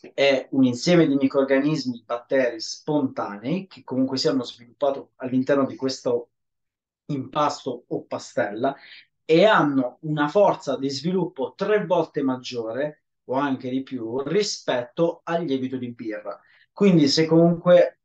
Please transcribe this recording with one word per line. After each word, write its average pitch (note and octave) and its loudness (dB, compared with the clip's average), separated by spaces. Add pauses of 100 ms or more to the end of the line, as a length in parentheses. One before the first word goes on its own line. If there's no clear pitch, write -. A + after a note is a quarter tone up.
(160)
è C3+ 2
un C3+ 2
insieme D#3+ 4
di C#3 2
microrganismi, C3+ 0
batteri B2 -2
spontanei B2+ -6
che - -20
comunque C3 -2
si C#3+ -4
hanno C3+ -2
sviluppato - -8
all'interno C3 0
di A#2 -8
questo B2+ -4 (720)
impasto C#3 -6
o - -6
pastella A#2+ -4 (480)
e E3+ 6
hanno D3 2
una D3+ -2
forza E3 2
di C3+ -4
sviluppo C#3 -4
tre G3 0
volte D#3+ -2
maggiore B2+ -6 (220)
o B2 -6
anche C3+ -4
di C3 -4
più B2 -8
rispetto E3+ -2
al E3+ -4
lievito C3 -4
di A#2+ -10
birra. G#2+ -10 (340)
Quindi F3 4
se D#3+ 2
comunque, E3+ 6